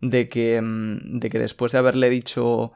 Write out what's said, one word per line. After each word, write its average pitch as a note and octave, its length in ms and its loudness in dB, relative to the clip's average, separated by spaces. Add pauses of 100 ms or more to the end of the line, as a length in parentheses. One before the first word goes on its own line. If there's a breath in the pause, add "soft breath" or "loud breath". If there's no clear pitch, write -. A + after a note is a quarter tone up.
de B2 280 2
que, A#2 320 2
mm, A2 580 -6
de A2+ 100 -4
que A2+ 100 -2
después A#2 320 -2
de C3+ 60 0
haberle B2+ 320 4
dicho A#2+ 680 -2